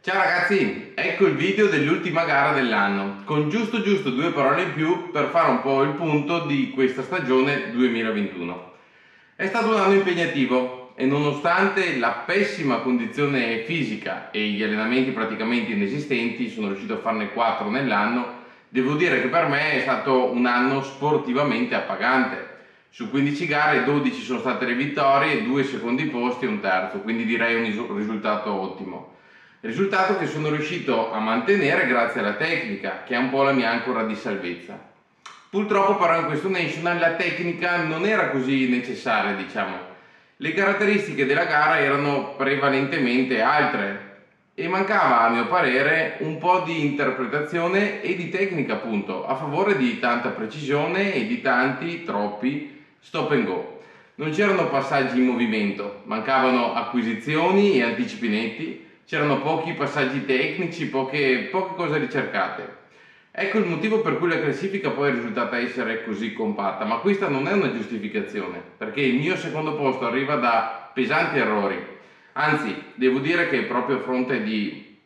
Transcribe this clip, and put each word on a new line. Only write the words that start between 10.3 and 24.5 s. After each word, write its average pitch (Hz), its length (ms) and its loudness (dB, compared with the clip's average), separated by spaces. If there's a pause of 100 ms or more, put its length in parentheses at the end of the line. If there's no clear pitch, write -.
e 131 100 -2
nonostante 170 920 2
la 117 280 -2
pessima 175 520 0
condizione 117 880 0
fisica 110 680 -6
e 104 80 -4
gli 104 240 -2
allenamenti 113 480 0
praticamente 220 600 -2
inesistenti, 127 760 -2
sono 107 200 -6
riuscito 101 260 -6
a 101 60 -6
farne 107 340 -4
quattro 107 360 0
nell'anno, 120 760 0 (260)
devo 127 240 2
dire 151 280 2
che 127 60 0
per 139 220 2
me 147 240 0
è 127 80 0
stato 127 500 2
un 123 140 2
anno 131 360 2
sportivamente 131 960 0
appagante. - 720 0 (420)
Su 113 200 -12
quindici 143 360 0
gare, 147 380 2
dodici 127 380 2
sono 113 180 -4
state 127 260 -2